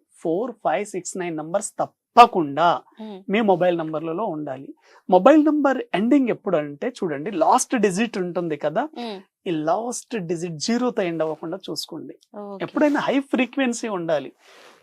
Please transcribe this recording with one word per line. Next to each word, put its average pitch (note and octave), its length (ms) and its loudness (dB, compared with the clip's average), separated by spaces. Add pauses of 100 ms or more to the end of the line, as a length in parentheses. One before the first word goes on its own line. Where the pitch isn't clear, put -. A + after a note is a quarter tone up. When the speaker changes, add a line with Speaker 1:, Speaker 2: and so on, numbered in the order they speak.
(180)
Speaker 1:
ఫోర్, G3 340 -4 (120)
ఫైవ్, F3+ 220 0
సిక్స్, F#3+ 320 -10
నైన్ F3 180 -6
నంబర్స్ E3 340 -4
తప్పకుండా E3 1120 2 (200)
Speaker 2:
Hmm. G3+ 260 -14
Speaker 1:
మీ G3+ 120 2
మొబైల్ F3+ 380 2
నంబర్లలో D#3+ 480 -4
ఉండాలి. D3 480 -8 (360)
మొబైల్ C4 340 8
నంబర్ C#4 380 2 (120)
ఎండింగ్ A#3+ 340 4
ఎప్పుడు F3+ 280 -2
అంటే D3 320 -4
చూడండి, D3+ 420 -6
లాస్ట్ G3+ 460 2
డిజిట్ G#3 420 0
ఉంటుంది F3 380 -4
కదా, D#3 280 -2
Speaker 2:
Hmm. A3+ 360 -10 (260)
Speaker 1:
ఈ F#3+ 40 -4
లాస్ట్ F#3 640 -4
డిజిట్ E3+ 360 -6
జీరోతో A3+ 500 -2
ఎండ్ E3 200 -2
అవ్వకుండా D#3+ 360 -6 (120)
చూసుకోండి. D3+ 440 -12 (220)
Speaker 2:
ఓకే. G3+ 280 -12
Speaker 1:
ఎప్పుడైనా D4 360 0
హై C4+ 200 0
ఫ్రీక్వెన్సీ B3 680 -2
ఉండాలి. E3 440 -2 (500)